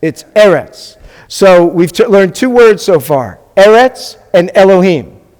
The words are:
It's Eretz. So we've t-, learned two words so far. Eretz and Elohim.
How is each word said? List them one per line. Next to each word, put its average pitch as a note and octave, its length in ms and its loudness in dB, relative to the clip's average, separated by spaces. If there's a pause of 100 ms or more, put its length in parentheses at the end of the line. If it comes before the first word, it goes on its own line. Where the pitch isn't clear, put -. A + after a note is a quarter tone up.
It's D#3+ 220 -8 (120)
Eretz. F#3+ 600 -2 (300)
So F3+ 380 2
we've E3+ 260 -2
t-, - 140 -2
learned G3 300 0
two C4 140 -4
words A#3 340 2
so F3+ 160 0
far. B2+ 400 -6 (180)
Eretz A3 600 0 (160)
and F3+ 220 -2
Elohim. F#3+ 640 0 (200)